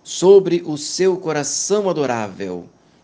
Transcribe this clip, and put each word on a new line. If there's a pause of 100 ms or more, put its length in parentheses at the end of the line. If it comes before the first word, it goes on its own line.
sobre
o
seu
coração
adorável. (340)